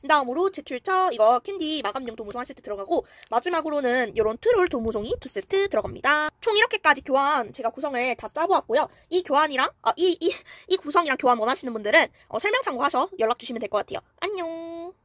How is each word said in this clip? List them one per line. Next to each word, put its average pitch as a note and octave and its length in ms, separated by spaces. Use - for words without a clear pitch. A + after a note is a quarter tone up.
다음으로 D4 440
제 D4+ 100
출처 F#4 500
이거 A#3 280
캔디 D#4 420
마감용 A3+ 340
도무송 A3 240
한 B3 60
세트 - 160
들어가고, G3+ 460
마지막으로는 C4+ 880
요런 A3 220
트롤 G#4 300
도무송이 A3+ 500
두 - 100
세트 G4 400
들어갑니다. D4 600
총 G#4+ 140
이렇게까지 G4+ 460
교환 C#4 520
제가 A3+ 180
구성을 C4 440
다 G#3+ 160
짜보았고요. D4+ 560
이 F4+ 140
교환이랑, C#4+ 480
아, - 140
이, F4 240
이, F4 120
이 F#4 100
구성이랑 D4 400
교환 B3 220
원하시는 A#3+ 340
분들은, A3 320
어, G#3 100
설명 G#4 240
참고하셔 C#4+ 560
연락 A3+ 220
주시면 A#3 200
될 G#3+ 100
것 G#3 100
같아요. - 200
안녕. E4+ 760